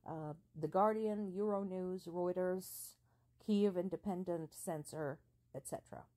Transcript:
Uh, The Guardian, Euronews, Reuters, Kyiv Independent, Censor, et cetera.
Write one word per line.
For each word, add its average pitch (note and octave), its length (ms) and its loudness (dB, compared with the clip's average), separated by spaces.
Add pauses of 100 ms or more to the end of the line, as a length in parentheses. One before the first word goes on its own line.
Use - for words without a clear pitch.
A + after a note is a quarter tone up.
Uh, D3+ 280 -6 (260)
The D#3 80 -2
Guardian, G#3+ 640 4
Euronews, F#3 760 -2
Reuters, F3+ 880 0 (520)
Kyiv G3+ 300 6
Independent, F3 760 -2
Censor, D3+ 640 -4 (340)
et - 140 -10
cetera. - 380 -10 (120)